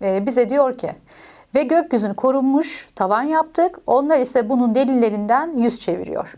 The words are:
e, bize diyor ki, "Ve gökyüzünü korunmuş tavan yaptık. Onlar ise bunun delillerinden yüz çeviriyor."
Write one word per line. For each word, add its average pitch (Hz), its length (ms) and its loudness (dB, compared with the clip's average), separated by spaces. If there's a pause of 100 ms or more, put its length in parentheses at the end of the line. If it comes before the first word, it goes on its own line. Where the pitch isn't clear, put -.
e, 196 240 -2
bize 240 240 0
diyor 262 280 0
ki, - 120 -8 (640)
"Ve 277 80 2
gökyüzünü 254 520 0
korunmuş 269 800 0
tavan 208 280 0
yaptık. 320 640 0
Onlar 285 320 2
ise 247 300 0
bunun 240 260 2
delillerinden 247 840 0
yüz 233 220 0
çeviriyor." - 580 -6